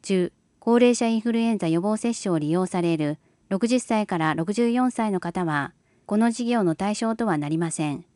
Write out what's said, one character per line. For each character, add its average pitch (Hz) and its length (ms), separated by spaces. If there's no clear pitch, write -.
十、 185 300
高 233 180
齢 247 160
者 233 140
イ 226 100
ン - 20
フ 233 120
ル 226 80
エ 226 120
ン 208 60
ザ 170 100
予 165 120
防 214 160
接 233 240
種 196 100
を 165 80
利 151 120
用 185 160
さ 180 140
れ 170 160
る 151 220
六 196 180
十 247 140
歳 214 260
か 180 120
ら 156 160
六 165 180
十 233 180
四 247 200
歳 220 200
の 185 80
方 175 260
は、 147 280
こ 208 100
の 233 140
事 233 140
業 233 200
の 160 100
対 202 200
象 226 220
と 233 100
は 165 120
な 147 100
り 160 100
ま 165 120
せ 151 220
ん。 139 120